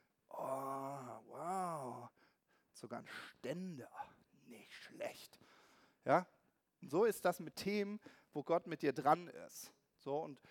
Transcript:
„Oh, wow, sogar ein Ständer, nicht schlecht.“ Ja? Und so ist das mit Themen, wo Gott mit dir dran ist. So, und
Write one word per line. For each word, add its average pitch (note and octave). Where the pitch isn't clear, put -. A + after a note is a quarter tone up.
„Oh, C3+
wow, C#3
sogar -
ein -
Ständer, D#3
nicht -
schlecht.“ -
Ja? D#3+
Und -
so F3
ist A3
das F3
mit D#3+
Themen, G3+
wo D3
Gott E3+
mit E3
dir C#3+
dran D#3
ist. -
So, C#3
und D#3